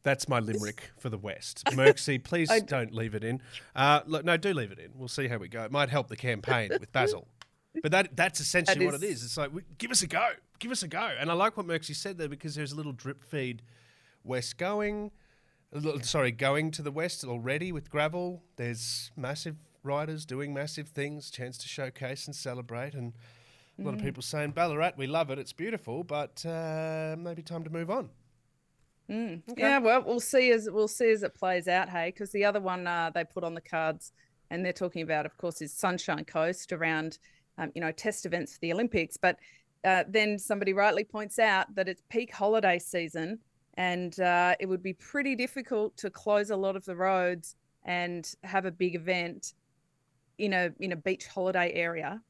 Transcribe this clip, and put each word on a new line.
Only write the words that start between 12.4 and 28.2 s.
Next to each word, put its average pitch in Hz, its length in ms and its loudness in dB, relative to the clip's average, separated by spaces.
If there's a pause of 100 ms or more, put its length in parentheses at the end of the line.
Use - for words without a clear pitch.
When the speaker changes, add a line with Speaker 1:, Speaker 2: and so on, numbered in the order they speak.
Speaker 1:
there's 143 180 -4
a 143 40 -8
little 151 160 -4
drip 131 320 -8
feed 127 400 -2 (600)
west 123 360 -2
going. 208 500 0 (640)
A 143 60 -6
little, 151 220 -2
sorry, 131 280 2
going 139 400 2
to 151 140 -8
the 143 80 -4
west 160 340 -4
already 127 460 -2
with 151 180 -8
gravel. 170 540 0 (140)
There's 117 600 -6
massive 151 380 -6 (280)
riders 156 420 -4
doing 143 280 -6
massive 151 360 -6
things, 143 400 -6
chance 123 300 -10
to - 80 -12
showcase 131 580 -8
and 147 100 -10
celebrate, 123 580 -8
and 120 200 -8 (680)
a - 40 -8
lot - 120 -2
of 214 40 -6
Speaker 2:
Mm. 214 40 -4
Speaker 1:
people 175 200 -4
saying, 147 280 -4
"Ballarat, 165 460 2
we 135 100 -4
love 156 220 0
it, 139 100 -4
it's - 140 -10
beautiful, 170 500 -6
but, 147 420 -6
uh, 160 720 -4
maybe 170 240 -8
time 165 220 -8
to 156 60 -10
move 165 200 -4
on." 208 200 -2 (1000)